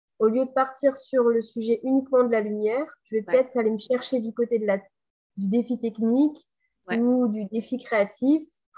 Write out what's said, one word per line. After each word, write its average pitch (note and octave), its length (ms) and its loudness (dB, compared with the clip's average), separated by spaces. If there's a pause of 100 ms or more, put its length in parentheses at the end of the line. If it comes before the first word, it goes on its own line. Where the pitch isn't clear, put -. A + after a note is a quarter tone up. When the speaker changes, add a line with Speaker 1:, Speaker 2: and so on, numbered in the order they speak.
(200)
Speaker 1:
au A3 80 4
lieu B3 180 2
de B3+ 60 -14
partir C4 440 0
sur - 280 -2
le A#3 180 4
sujet A3+ 420 -4
uniquement C4 400 2
de A#3 80 0
la A3 100 0
lumière, G#3+ 440 -4 (200)
je A3 100 -10
vais G#3 100 0
Speaker 2:
Ouais. F3 80 -2
Speaker 1:
peut-être B3+ 240 2
aller A3 140 0
me G#3+ 80 -4
chercher B3 400 -2
du A3 120 -6
côté A#3 280 -2
de G#3+ 80 -2
la, G3 100 0 (600)
du G3 100 -4
défi A#3+ 320 0
technique A#3 680 0 (400)
Speaker 2:
Ouais. A3+ 120 -2
Speaker 1:
ou B3 280 2
du G#3+ 180 -4
défi A3+ 340 -6
créatif B3 640 0 (340)